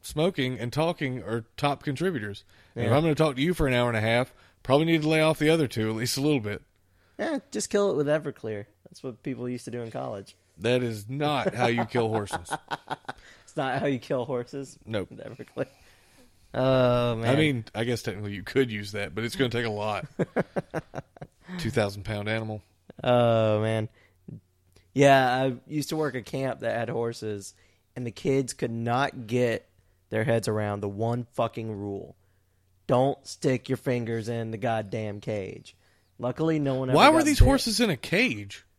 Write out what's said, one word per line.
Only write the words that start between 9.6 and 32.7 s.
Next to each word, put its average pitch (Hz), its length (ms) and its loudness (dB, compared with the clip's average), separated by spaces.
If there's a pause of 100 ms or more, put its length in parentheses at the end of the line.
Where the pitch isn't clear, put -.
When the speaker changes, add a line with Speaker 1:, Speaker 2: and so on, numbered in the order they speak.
Speaker 2:
to 117 80 -10
do 120 100 -8
in 113 80 -10
college. 120 460 -10 (220)
Speaker 1:
That 120 260 2
is 110 240 -6
not 143 460 -2
how 120 120 0
you 117 180 2
kill 113 240 0
horses. 110 480 -4
Speaker 2:
<laughs> - 40 -8 (840)
It's - 140 -14
not 135 220 -2
how 127 60 0
you 135 120 0
kill 123 260 -4
horses? 127 600 -8
Speaker 1:
Nope. 104 240 -4
Speaker 2:
With 113 100 -18
Everclear. 117 460 -8 (880)
Oh, 123 640 4
man. 117 180 -2
Speaker 1:
I - 40 4
mean, 139 260 2 (100)
I 110 100 -2
guess 120 160 -2
technically 104 320 -6
you 98 100 -8
could 131 280 2
use 104 220 -8
that, 101 220 -6
but 110 100 -4
it's 117 120 -6
gonna 127 140 2
take 117 160 -2
a 113 40 0
lot. 104 360 -4 (100)
Speaker 2:
<laughs> - 1400 -8
Speaker 1:
Two 139 120 -4
thousand 101 340 -2
pound 107 260 -6
animal. 110 320 -4 (420)
Speaker 2:
Oh, 113 560 4
man. 110 300 -2 (1040)
Yeah, 135 360 6
I 131 260 0 (100)
used 147 240 -6
to 156 60 -4
work 151 180 -2
a 123 80 -4
camp 131 380 -6
that 113 140 -2
had 117 140 -2
horses, 113 640 -6 (420)
and 123 120 -6
the 117 40 -6
kids 135 440 0
could - 160 -4
not 117 560 -2
get 120 420 0 (400)
their 110 160 0
heads 113 240 2
around 104 320 -2
the 101 80 -4
one 117 460 -2
fucking 113 360 -4
rule. 101 460 -8 (720)